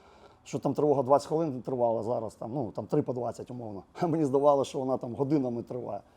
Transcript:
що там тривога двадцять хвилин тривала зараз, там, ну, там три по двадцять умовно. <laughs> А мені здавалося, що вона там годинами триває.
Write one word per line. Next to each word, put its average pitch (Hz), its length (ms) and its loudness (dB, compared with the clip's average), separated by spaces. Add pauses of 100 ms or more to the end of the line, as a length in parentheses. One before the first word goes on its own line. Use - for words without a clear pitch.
(440)
що - 140 -6
там 139 160 -2
тривога 143 280 4
двадцять 135 260 4
хвилин 156 340 -2
тривала 117 400 0
зараз, 110 320 -4
там, - 200 -10
ну, 120 220 -4
там 107 100 -6
три 151 160 2
по 139 100 -4
двадцять 120 380 -6
умовно. 113 400 -10
<laughs> - 100 -16
А 175 60 2
мені 160 180 2
здавалося, 139 440 6
що 151 100 -8
вона 131 180 0
там 120 180 -8
годинами 127 480 0
триває. 113 380 -8 (160)